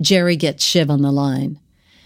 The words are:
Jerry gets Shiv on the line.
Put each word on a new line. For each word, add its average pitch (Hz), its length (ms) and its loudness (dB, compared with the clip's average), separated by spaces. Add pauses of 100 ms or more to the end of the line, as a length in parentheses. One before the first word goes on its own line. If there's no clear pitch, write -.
Jerry 175 360 2
gets 147 280 -2
Shiv 156 260 0
on 143 120 2
the 139 100 0
line. 139 460 -2 (480)